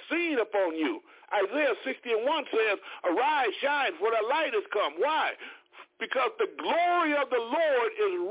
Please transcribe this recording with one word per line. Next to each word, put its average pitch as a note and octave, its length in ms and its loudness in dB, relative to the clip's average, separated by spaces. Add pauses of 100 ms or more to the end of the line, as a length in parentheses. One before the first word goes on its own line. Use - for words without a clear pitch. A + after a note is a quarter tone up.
(120)
seen D#4+ 280 0
upon G3 360 2
you. D#3 240 -2 (320)
Isaiah G#3+ 440 2 (100)
sixty A#3+ 260 -6
and A3+ 160 0
one D4+ 240 0
says, G#3+ 280 2 (280)
"Arise, B3 540 2
shine, C4+ 380 0
for G#3+ 120 2
thy A3+ 160 2
light C#4+ 240 0
has G#3 220 -2
come." E3+ 260 0
Why? C4 320 2 (680)
Because A#3+ 400 -2
the G3+ 100 0 (100)
glory E4 560 2
of C4+ 140 0
the B3 100 0
Lord B3 560 2
is G#3 160 2 (200)